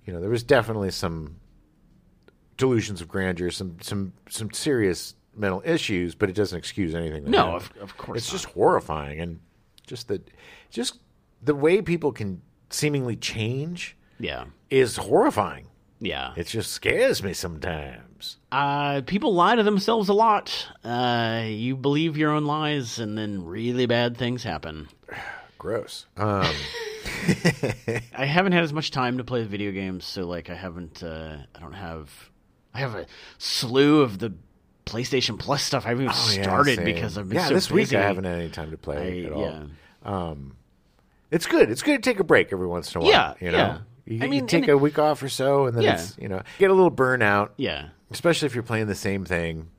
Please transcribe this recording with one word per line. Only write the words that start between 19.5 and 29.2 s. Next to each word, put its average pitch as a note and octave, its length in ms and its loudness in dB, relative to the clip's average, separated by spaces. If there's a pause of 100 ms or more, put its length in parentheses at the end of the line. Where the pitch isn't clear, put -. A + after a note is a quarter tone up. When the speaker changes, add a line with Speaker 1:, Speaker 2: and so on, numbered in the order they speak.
Speaker 2:
to A3+ 80 4
themselves G#3 460 2
a G#3 40 4
lot. G#3 560 2 (160)
Uh, A#2+ 640 0
you A2+ 300 -2
believe C#3+ 400 2
your D3+ 160 2
own D3+ 120 2
lies, D3 540 -2
and G#2+ 180 -4
then G#2 280 -4
really A#2+ 420 0
bad A#2+ 300 2
things B2 260 -4
happen. D#2 460 -8 (200)
Speaker 1:
<sighs> - 500 -14
Gross. - 480 -6 (100)
Um, G2+ 280 0
<laughs> - 800 -6 (920)
Speaker 2:
I C3 80 -4
haven't F3+ 280 4
had E3+ 120 4
as D3 80 -2
much D3+ 180 -4
time B2+ 280 0
to B2+ 60 -4